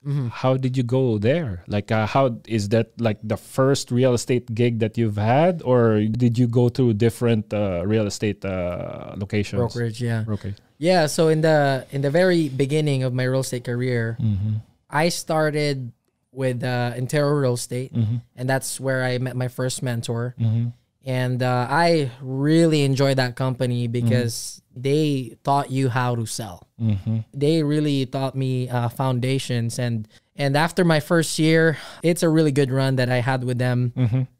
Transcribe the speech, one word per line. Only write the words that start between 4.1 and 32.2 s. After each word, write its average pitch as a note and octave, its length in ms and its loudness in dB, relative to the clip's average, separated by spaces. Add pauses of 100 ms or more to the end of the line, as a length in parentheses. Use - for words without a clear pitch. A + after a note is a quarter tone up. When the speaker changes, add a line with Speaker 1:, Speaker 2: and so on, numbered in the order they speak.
Speaker 2:
estate A#2+ 400 -2
gig A#2+ 240 2
that A2 200 -2
you've G#2+ 200 0
had, D3+ 440 2
or A#2 440 4
did A#2 320 2
you B2 80 4
go A#2+ 240 2
through A#2+ 280 2
different, A2+ 560 0
uh, F#2+ 320 -2
real G#2+ 200 2
estate, G2+ 360 -4
uh, F2+ 760 -6
locations? G#2 400 -2
Speaker 1:
Brokerage, A#2 440 -4
yeah. A#2 200 -2
Speaker 2:
Brokerage. G#2 360 -6 (200)
Speaker 1:
Yeah, E3 280 2
so D#3+ 200 2
in D#3 160 4
the, C#3+ 480 2
in C#3 120 -4
the C#3+ 80 0
very E3+ 360 2
beginning C#3 560 0
of C3 120 -2
my B2+ 120 0
real C3 160 0
estate B2 240 -6
career, A#2+ 520 -2
Speaker 2:
Mm-hmm. A2 440 -2 (280)
Speaker 1:
I D#3 200 2
started D3 800 -2 (440)
with, B2+ 320 -2
uh, B2 320 -2
Intero C#3+ 320 0
Real C3+ 220 2
Estate, B2 400 -8
Speaker 2:
Mm-hmm. A#2 240 0 (180)
Speaker 1:
and B2+ 140 -8
that's C3 300 -2
where C3 280 -2
I B2 120 -2
met B2+ 200 -6
my B2+ 80 -2
first B2+ 360 -4
mentor. A#2+ 560 -4
Speaker 2:
Mm-hmm. A#2 360 0 (300)
Speaker 1:
And, B2+ 380 -2
uh, B2 260 0
I D#3 420 2 (100)
really D3 640 2
enjoyed C3+ 400 2
that B2 120 -4
company B2 520 -2
because A#2+ 720 -2
Speaker 2:
Mm-hmm. - 220 -20
Speaker 1:
they C#3 600 0
taught C#3 280 0
you C3 180 0
how B2 260 0
to A#2 100 -2
sell. G2+ 400 -10 (160)
Speaker 2:
Mm-hmm. A2 380 0 (140)
Speaker 1:
They D3 300 2
really D3 420 0
taught C3+ 300 -4
me, B2+ 340 -2
uh, A#2+ 200 -2
foundations. B2+ 920 -2
And, A#2 280 -2 (280)
and C#3+ 220 0
after E3+ 260 2
my D#3+ 160 4
first E3 400 0
year, D#3+ 380 4 (260)
it's E3 200 2